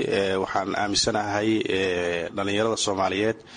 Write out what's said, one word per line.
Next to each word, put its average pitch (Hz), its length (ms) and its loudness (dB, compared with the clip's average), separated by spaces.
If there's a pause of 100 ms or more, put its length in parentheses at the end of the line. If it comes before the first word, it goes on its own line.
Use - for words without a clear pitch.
Ee, 98 300 2
waxaan 95 400 0
aaminsanahay, 104 760 0 (160)
ee, 87 680 0
dhalinyarada 101 440 0
Soomaaliyeed 98 600 0 (200)